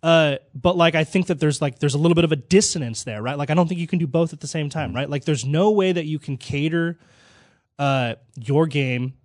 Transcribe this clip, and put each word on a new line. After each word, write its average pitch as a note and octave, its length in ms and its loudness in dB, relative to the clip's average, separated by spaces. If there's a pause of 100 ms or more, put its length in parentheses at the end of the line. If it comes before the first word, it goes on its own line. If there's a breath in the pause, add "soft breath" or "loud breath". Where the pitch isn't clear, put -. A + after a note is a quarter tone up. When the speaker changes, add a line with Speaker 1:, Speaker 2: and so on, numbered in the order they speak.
Speaker 1:
Uh, D#3+ 340 4 (160)
but, F3 240 2
like, E3 180 4
I D#3 80 2
think F3+ 240 0
that D#3 120 -2
there's, D3+ 220 0
like, C#3+ 180 -4
there's D3 160 0
a - 20 0
little E3 180 4
bit E3 100 4
of D#3 60 2
a D#3 40 0
dissonance C#3+ 680 0
there, G#2+ 180 -8
right? C3 160 -4
Like, C#3+ 120 -6
I D3+ 40 2
don't E3+ 140 4
think F3 120 -4
you E3+ 80 -4
can F#3 120 0
do E3 80 0
both E3 260 0
at D3+ 80 -18
the D3 60 -12
same D3 220 -4
time, D3+ 200 -6
Speaker 2:
Mm-hmm. - 80 -6
Speaker 1:
right? C#3 120 -4
Like, C#3+ 160 -6
there's C3 200 0
no E3 260 2
way F#3+ 200 2
that E3+ 140 -2
you D3+ 140 -4
can C#3 180 -8
cater, E3 640 -2 (800 soft breath)
uh, C3+ 360 0 (200)
your C#3 320 0
game C3 460 -2 (100)